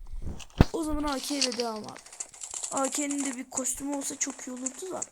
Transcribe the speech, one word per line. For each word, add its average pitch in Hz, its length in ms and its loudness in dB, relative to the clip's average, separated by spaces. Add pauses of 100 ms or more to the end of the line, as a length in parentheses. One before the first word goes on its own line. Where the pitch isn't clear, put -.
(720)
O 330 100 2
zaman 302 200 2
A 277 160 2
K 285 160 0
ile 254 220 2
devam 220 260 -2
abi. - 160 -8 (720)
A 269 180 2
K'nin 285 360 0
de 254 120 -2
bir 262 120 -8
kostümü 269 460 -2
olsa 277 240 -4
çok - 280 -4
iyi 254 40 -8
olurdu 254 400 -6
da. - 100 -4 (100)